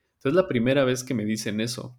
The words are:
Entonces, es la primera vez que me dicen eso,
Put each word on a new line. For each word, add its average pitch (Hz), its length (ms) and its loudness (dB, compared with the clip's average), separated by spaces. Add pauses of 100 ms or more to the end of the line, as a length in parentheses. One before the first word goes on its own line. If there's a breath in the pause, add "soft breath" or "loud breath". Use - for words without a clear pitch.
(160)
Entonces, 135 160 -2
es - 20 2
la 185 140 4
primera 131 360 2
vez 127 200 0
que 131 100 -4
me 107 120 -2
dicen 107 340 -2
eso, - 380 -8